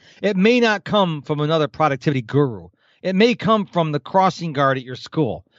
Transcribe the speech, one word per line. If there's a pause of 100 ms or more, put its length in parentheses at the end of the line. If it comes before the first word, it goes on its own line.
(220)
It
may
not
come
from
another
productivity
guru. (320)
It
may
come
from
the
crossing
guard
at
your
school. (120)